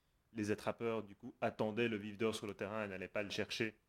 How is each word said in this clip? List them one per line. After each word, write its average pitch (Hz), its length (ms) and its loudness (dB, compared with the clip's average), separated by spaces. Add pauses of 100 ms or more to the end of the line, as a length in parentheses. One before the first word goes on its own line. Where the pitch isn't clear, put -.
(340)
les 104 160 0
attrapeurs, 110 520 0
du 101 120 -12
coup, - 260 -14
attendaient 110 480 2
le 110 80 2
vif 101 200 -4
d'or 110 180 2
sur 107 120 -4
le 98 80 -4
terrain 107 300 -2
et 101 40 -4
n'allaient 92 200 -6
pas 107 140 0
le 98 80 -2
chercher 107 440 0 (140)